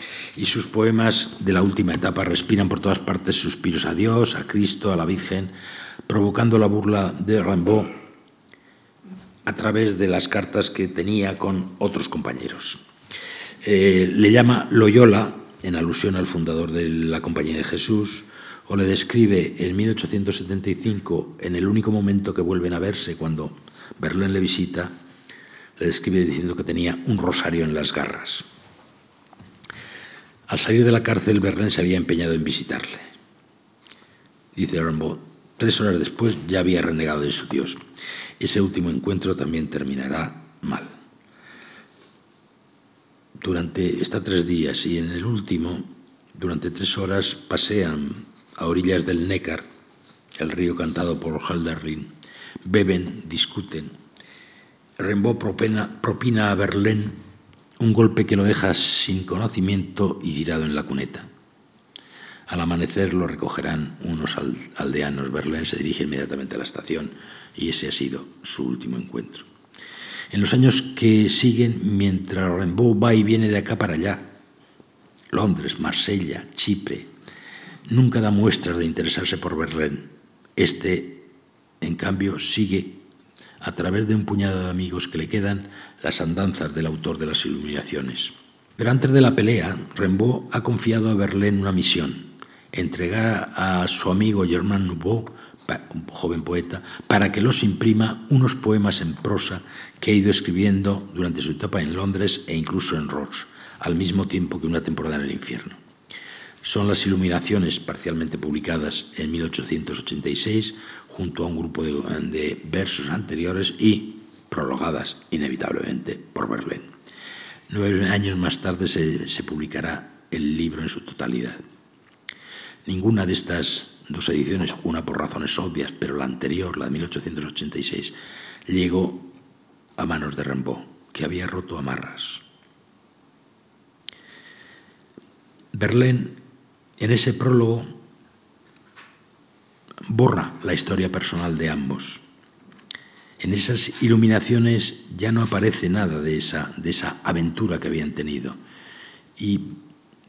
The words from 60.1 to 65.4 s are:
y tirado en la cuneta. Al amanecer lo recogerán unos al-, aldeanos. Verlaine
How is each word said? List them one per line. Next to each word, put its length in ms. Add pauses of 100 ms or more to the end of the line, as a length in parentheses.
y 100
tirado 300
en 100
la 100
cuneta. 440 (1200)
Al 140
amanecer 520
lo 140
recogerán 720
unos 360
al-, 180 (220)
aldeanos. 560
Verlaine 320